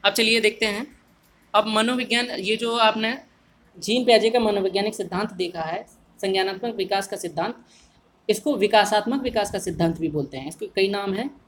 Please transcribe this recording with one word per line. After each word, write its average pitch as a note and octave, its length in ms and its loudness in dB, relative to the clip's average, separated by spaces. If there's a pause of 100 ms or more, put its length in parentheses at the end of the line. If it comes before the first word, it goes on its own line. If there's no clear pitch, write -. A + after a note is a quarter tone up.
अब G3+ 80 2
चलिए A3+ 280 2
देखते G#3+ 260 0
हैं, G3+ 200 -4 (680)
अब G#3 120 4
मनोविज्ञान, A#3 640 0
ये G#3 260 -2
जो A#3 220 -2
आपने A3 380 2 (600)
जीन A3+ 280 0
पियाजे A3 260 6
का A#3+ 100 4
मनोवैज्ञानिक G3+ 540 0
सिद्धांत G3 380 -4
देखा F3 300 -6
है, E3+ 220 -6 (340)
संज्ञानात्मक F#3+ 560 -2
विकास G3 340 -2
का G3 80 -8
सिद्धांत, E3+ 400 -4 (720)
इसको A3 280 0
विकासात्मक G#3 680 2
विकास G#3+ 280 -2
का G3 80 -6
सिद्धांत E3 400 -2
भी E3 100 -2
बोलते C#3+ 280 -4
हैं। C3+ 120 -10
इसके F#3+ 180 -12
कई G3 220 0
नाम G3 260 -4
हैं B3+ 160 -6 (180)